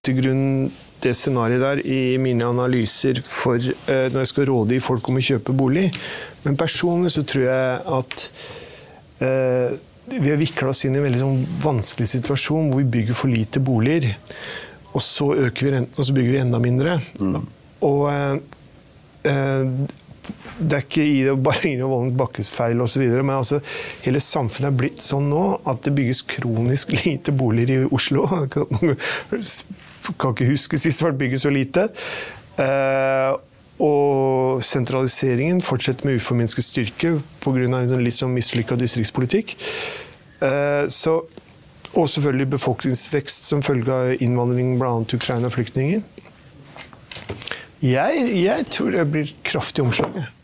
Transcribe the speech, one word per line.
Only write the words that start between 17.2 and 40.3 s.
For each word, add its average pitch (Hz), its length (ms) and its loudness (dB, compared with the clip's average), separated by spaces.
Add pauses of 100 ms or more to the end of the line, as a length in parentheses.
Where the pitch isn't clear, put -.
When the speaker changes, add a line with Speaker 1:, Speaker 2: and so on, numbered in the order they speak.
Speaker 2:
Mm. 95 220 0 (400)
Speaker 1:
Og, 143 260 4
eh, 143 300 0 (840)
eh, 135 400 2 (960)
det 156 140 0
er 143 100 0
ikke - 220 0
i 143 180 4
det, 135 200 4
bare - 260 2
i 139 80 0
det 127 100 -2
Valmut 127 300 0
Bakkes 120 340 -2
feil 120 300 0
og 120 80 2
så 139 100 0
videre, 127 240 2
men 135 140 0
altså, 139 240 0 (420)
hele 131 160 2
samfunnet 139 540 0
er 131 60 2
blitt 127 260 -2
sånn 143 260 0
nå 156 120 2 (240)
at 127 180 -2
det 143 100 2
bygges 127 320 0
kronisk 120 680 0
<laughs> - 80 0
lite 151 320 0
boliger 127 480 2
i 139 80 0
Oslo. 135 340 2
<laughs> - 1900 -2
Kan 131 160 0
ikke 120 160 0
huske 143 300 0
sist 156 240 2
det 165 80 2
ble 135 160 -2
bygget 131 160 0
så 147 80 2
lite. 139 380 2 (680)
Eh, 135 760 2 (500)
og 135 840 2
sentraliseringen 131 960 0
fortsetter 131 480 -2
med 131 80 2
uforminsket 117 480 0
styrke 139 520 0 (240)
på 135 120 -2
grunn 127 220 2
av 127 100 0
en 123 200 0
litt 120 120 0
sånn 127 160 -2
mislykket 120 480 0
distriktspolitikk. 127 760 -2 (840)